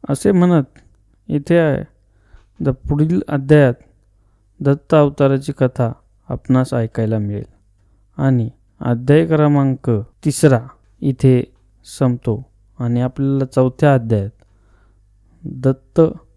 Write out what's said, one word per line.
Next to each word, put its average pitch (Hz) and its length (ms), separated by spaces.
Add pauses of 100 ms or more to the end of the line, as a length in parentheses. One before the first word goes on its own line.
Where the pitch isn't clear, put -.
असे 170 220
म्हणत 175 320 (640)
इथे 151 300
आहे, 156 260 (760)
द-, 143 100
पुढील 156 580
अध्यायात 139 460 (840)
दत्त 143 340
अवताराची 139 640
कथा 123 340 (380)
आपणास 127 440
ऐकायला 113 440
मिळेल 104 260 (760)
आणि 123 320 (300)
अध्याय 127 460
क्रमांक 147 640 (360)
तिसरा 135 420 (340)
इथे 131 420 (560)
संपतो 123 460 (340)
आणि 120 220
आपल्याला 135 440
चौथ्या 131 480
अध्यायात 113 360 (1120)
दत्त 135 580 (360)